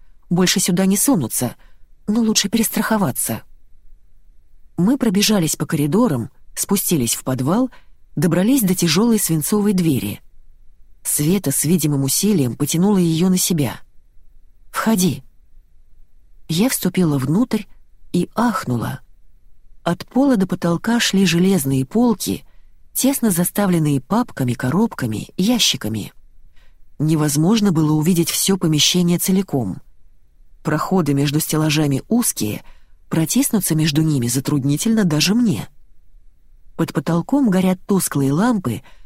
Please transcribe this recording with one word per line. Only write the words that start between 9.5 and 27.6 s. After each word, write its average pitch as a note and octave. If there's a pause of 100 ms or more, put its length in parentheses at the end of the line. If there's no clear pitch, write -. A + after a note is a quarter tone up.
двери. C3 (800)
Света -
с -
видимым D3
усилием C3+
потянула F#3
ее E3+
на F#3
себя. D3 (920)
«Входи». F#3 (1300)
Я F#3
вступила F3+
внутрь F#3+ (480)
и F3
ахнула. C3 (840)
От -
пола C4
до F#3+
потолка F3+
шли G3
железные D#3+
полки, A3 (480)
тесно B3+
заставленные E3+
папками, F#3
коробками, C3
ящиками. F3+ (880)
Невозможно D#3